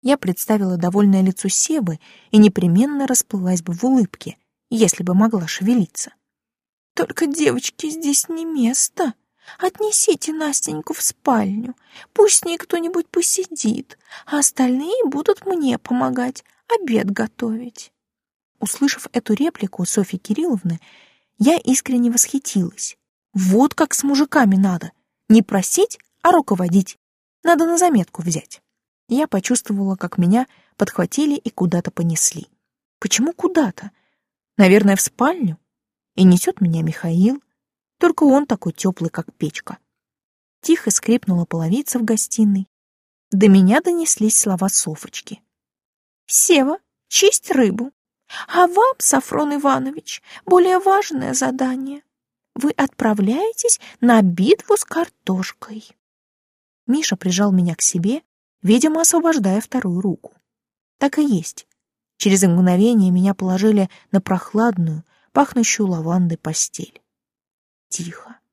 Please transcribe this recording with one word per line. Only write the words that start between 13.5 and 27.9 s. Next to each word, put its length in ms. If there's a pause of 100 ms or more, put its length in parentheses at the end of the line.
а 140
остальные 680
будут 400
мне 340
помогать 640 (240)
обед 420
готовить». 840 (680)
Услышав 540
эту 200
реплику 520
Софьи 340
Кирилловны, 640 (560)
я 200
искренне 540
восхитилась. 840 (360)
Вот 400
как 200
с 100
мужиками 540
надо. 340 (380)
Не 120
просить, 560 (240)
а 100
руководить. 680 (440)
Надо 240
на 120
заметку 440